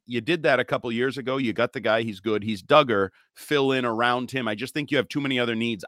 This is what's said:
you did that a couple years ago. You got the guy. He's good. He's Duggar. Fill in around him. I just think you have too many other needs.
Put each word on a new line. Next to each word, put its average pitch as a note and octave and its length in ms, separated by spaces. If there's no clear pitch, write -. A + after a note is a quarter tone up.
you A#2+ 140
did D#3 240
that C3+ 160
a B2 40
couple B2+ 280
years B2 260
ago. C3 200
You A#2+ 140
got A#2 200
the C3+ 80
guy. A2+ 220
He's G#2 180
good. G#2+ 240
He's G#2 180
Duggar. A2+ 460
Fill C#3 380
in C3 120
around A#2+ 460
him. C3 160
I G#2+ 80
just A2+ 200
think D3+ 180
you C#3+ 60
have A2 100
too D3 120
many C3+ 200
other A#2 160
needs. A2 320